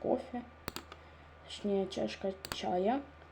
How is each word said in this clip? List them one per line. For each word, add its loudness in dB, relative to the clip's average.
кофе. 0
Точнее, 2
чашка 0
чая. 4